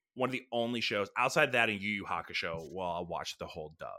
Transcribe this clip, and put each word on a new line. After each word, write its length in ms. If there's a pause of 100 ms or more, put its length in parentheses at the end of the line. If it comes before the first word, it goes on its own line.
(140)
one 160
of 20
the 120 (100)
only 260
shows 380
outside 320
of 20
that 180
and 120
Yu 80
Yu 160
Hakusho, 680
well, 200
I'll 140
watch 340
the 60
whole 320
dub, 220